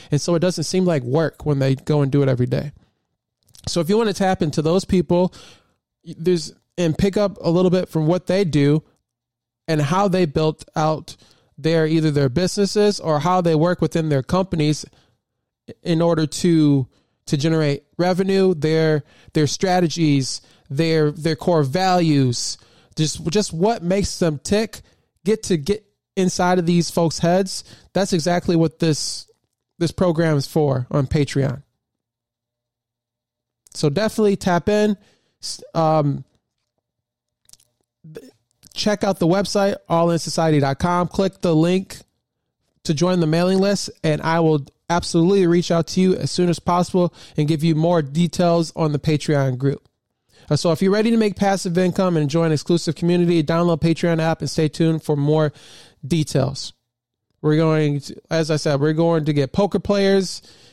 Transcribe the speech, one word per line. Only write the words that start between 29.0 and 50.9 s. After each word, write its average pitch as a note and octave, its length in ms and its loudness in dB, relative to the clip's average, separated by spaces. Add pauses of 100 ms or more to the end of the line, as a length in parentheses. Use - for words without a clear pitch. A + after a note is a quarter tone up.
this E3 140 -2
program E3 460 2
is C#3 80 -2
for C3+ 440 -2
on C#3+ 160 0
Patreon. C#3 560 -2 (2000)
So D3+ 160 -2
definitely G#3 440 0
tap F3 340 0
in. G#3+ 280 2 (440)
S-, - 220 -14 (100)
um, D#3 520 0 (2500)
check G#3 300 -2
out F#3+ 160 -4
the E3+ 80 2
website, G3 480 0 (120)
all E3+ 220 0
in E3+ 80 0
society D#3 400 0
dot C#3 220 -2
com. F3 260 0
Click F#3+ 340 -4
the F3 140 0
link F3+ 440 0 (840)
to E3 100 -2
join F3 260 0
the D#3+ 80 2
mailing F3+ 320 2
list, G3 300 -2 (120)
and D#3 180 -2
I E3 200 0
will D#3 260 2 (240)
absolutely F3 560 2
reach E3+ 240 2
out E3+ 160 0
to - 140 -2
you F#3 140 4
as - 160 -4
soon F3 200 0
as E3 80 -2
possible F3 560 0 (240)
and D3+ 100 0
give D#3 160 -2
you E3 100 2
more E3 280 2
details E3+ 720 0
on D#3 160 -2
the C#3+ 60 -4
Patreon C#3+ 580 0
group. C3+ 320 -4 (640)
Uh, D3+ 60 2
so E3+ 160 0
if D#3 100 -2
you're F#3+ 100 2